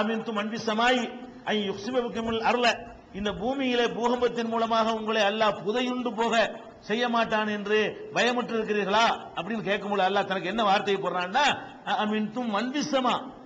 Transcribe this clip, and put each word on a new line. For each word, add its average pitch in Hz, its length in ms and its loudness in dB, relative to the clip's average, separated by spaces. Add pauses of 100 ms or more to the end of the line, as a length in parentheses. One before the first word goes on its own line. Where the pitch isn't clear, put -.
"அமின்தும் 226 300 0
மன் 208 180 -2
ஃபிஸ் 226 160 -6
ஸமாஇ 233 540 2 (240)
அன் 208 120 0
யுக்ஸிப 214 440 -2
பிக்குமுல் 226 400 -2
அர்ல?" 226 480 2 (240)
இந்த 208 200 -4
பூமியிலே 240 520 0
பூகம்பத்தின் 233 640 0
மூலமாக 226 440 2
உங்களை 220 300 0
அல்லாஹ் 214 440 2
புதையுண்டு 247 500 -2
போக 226 440 0 (200)
செய்ய 240 280 -2
மாட்டான் 226 380 0
என்று 208 680 0
பயமுற்று 240 400 0
இருக்கிறீர்களா 208 640 2 (180)
அப்படின்னு 190 280 -4
கேட்கும்போது 196 400 0
அல்லாஹ் 190 220 2
தனக்கு 185 240 -2
என்ன 220 160 0
வார்த்தையை 196 380 2
போடுறான்னா, 180 560 2 (260)
"அமின்தும் 214 640 -2
மன் 220 240 0
ஃபிஸ் 277 220 -2
ஸமா", 247 360 0 (140)